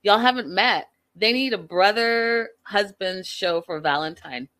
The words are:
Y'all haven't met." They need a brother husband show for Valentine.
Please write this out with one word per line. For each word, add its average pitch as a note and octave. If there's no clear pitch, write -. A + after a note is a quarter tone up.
Y'all G3+
haven't B3
met." F#3+
They A3
need C4
a G3+
brother A3+
husband G3
show E3+
for D#3+
Valentine. D3